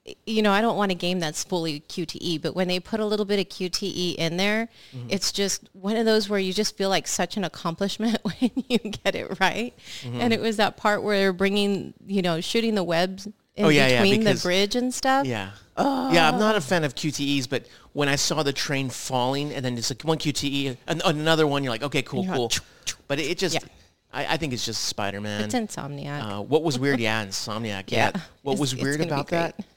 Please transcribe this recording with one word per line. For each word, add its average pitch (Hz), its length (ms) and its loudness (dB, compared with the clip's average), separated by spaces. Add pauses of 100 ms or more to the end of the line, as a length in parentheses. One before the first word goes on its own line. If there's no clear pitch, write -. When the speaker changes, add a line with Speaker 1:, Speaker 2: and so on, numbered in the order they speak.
(240)
Speaker 1:
you 220 180 0
know, 208 100 6
I 196 80 4
don't 220 160 2
want 196 160 2
a - 20 0
game 180 240 -2
that's 165 240 -4
fully 165 380 -2
Q - 260 -6
T - 160 -12
E, 165 160 -2
but 147 160 -4
when 180 140 0
they 180 100 0
put 214 220 -4
a 220 40 0
little 208 220 0
bit 202 140 0
of 185 80 -4
Q 180 200 -6
T 190 240 -4
E 180 200 -2
in 165 240 -2
there, 208 320 0 (260)
Speaker 2:
Mm-hmm. 123 160 -10
Speaker 1:
it's - 220 -2
just - 400 -2
one 196 240 -4
of 233 100 0
those 220 220 4
where 208 100 0
you 190 140 0
just 202 240 -2
feel 196 140 0
like 180 180 2
such - 280 -2
an 214 60 -2
accomplishment 196 800 -2
<laughs> - 20 -14
when 220 280 0 (180)
you 240 100 2
get - 380 -2
it - 240 -6
right. 202 340 0 (280)
Speaker 2:
Mm-hmm. 131 180 -6
Speaker 1:
And 240 120 2
it 226 80 2
was 220 180 0
that 208 180 2
part 208 260 2
where 202 160 2
they're 196 140 4
bringing, 196 600 0 (140)
you 196 160 0
know, 170 180 0
shooting 226 360 0
the 190 80 0
webs 185 420 0 (300)
in 208 80 0
Speaker 2:
Oh, 160 40 8
yeah, 143 200 8
yeah, 123 140 6
Speaker 1:
between 202 180 6
the 214 100 4
Speaker 2:
because 165 140 2
Speaker 1:
bridge 196 320 2
and 247 180 0
stuff. 269 320 2
Speaker 2:
Yeah. 101 240 -2 (280)
Speaker 1:
Oh. 180 340 0
Speaker 2:
Yeah, 165 180 8
I'm 156 80 0
not 214 180 4
a 196 40 2
fan 165 240 0
of 143 100 -2
Q 156 160 -2
T 143 280 0
Es, 123 100 -2
but 127 180 -4 (260)
when 143 160 0
I 143 80 2
saw 147 260 0
the 143 100 2
train 135 380 -2
falling 135 600 -2
and 127 120 -4
then 123 140 -2
it's 113 120 -2
like - 120 -6
one 160 160 2
Q 147 140 -2
T 139 360 -2
E, 123 80 -4 (100)
an-, 170 180 -2
another 156 420 4
one, 139 180 0
you're 127 80 -2
like, 110 100 -4
"Okay, 139 200 0
cool, 131 180 -4
Speaker 1:
And 190 80 -2
you're 180 80 -4
Speaker 2:
cool." 123 80 0
Speaker 1:
like, 113 80 -4
"Choo, - 80 -2 (240)
choo, - 100 -4
choo." - 140 -20
Speaker 2:
But 143 100 -2
it, 151 140 -2
it 185 60 -4
just, 170 160 0
Speaker 1:
Yeah. 156 60 0 (520)
Speaker 2:
I, 139 220 -2
I - 40 2
think 147 160 -2
it's 113 100 -4
just 110 200 -4
Spider-Man. 104 600 -4
Speaker 1:
It's 226 100 -4
Insomniac. 143 840 -6
Speaker 2:
Uh, 104 40 -6
what 135 200 2
was 147 160 0
weird? 135 220 2
Yeah, 110 260 0
Insomniac. 104 640 -6
Yeah. 110 240 2
Speaker 1:
Yeah. 185 60 -4 (220)
Speaker 2:
What 139 100 -2
Speaker 1:
It's, 135 80 0
Speaker 2:
was 131 140 0
Speaker 1:
it's 127 80 -4
Speaker 2:
weird 139 160 0
Speaker 1:
gonna 170 100 0
be 160 40 -4
Speaker 2:
about 143 160 -2
Speaker 1:
great. 170 100 0 (200)
Speaker 2:
that - 80 -12 (100)